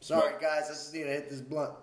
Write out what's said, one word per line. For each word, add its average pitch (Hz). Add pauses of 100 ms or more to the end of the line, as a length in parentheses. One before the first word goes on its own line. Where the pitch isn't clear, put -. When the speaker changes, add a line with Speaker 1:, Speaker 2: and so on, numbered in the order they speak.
Speaker 1:
Sorry, 156
Speaker 2:
Smoke. -
Speaker 1:
guys, 156
I -
just 151
need 160
to 143
hit 143
this 139
blunt. 139 (100)